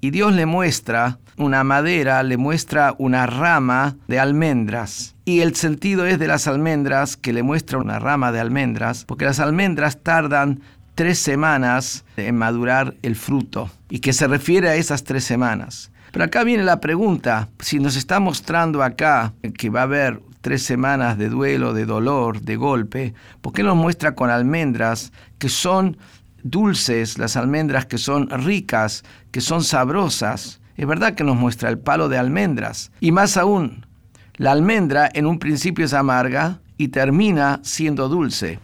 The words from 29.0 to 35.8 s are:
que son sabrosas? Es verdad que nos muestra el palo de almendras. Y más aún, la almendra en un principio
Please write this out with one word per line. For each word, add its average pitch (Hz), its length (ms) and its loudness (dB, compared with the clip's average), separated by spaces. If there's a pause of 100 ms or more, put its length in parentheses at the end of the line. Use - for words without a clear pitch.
que 127 80 -4
son 160 240 0
sabrosas? 135 960 -2 (160)
Es 147 100 -4
verdad 190 280 0
que 165 100 -4
nos 139 120 4
muestra 120 340 0
el 117 80 -2
palo 151 300 0
de 131 100 0
almendras. 127 800 -2
Y 160 140 2
más 196 240 4
aún, 185 500 0 (500)
la 135 140 2
almendra 151 640 4
en 151 100 0
un 160 140 0
principio 160 460 -2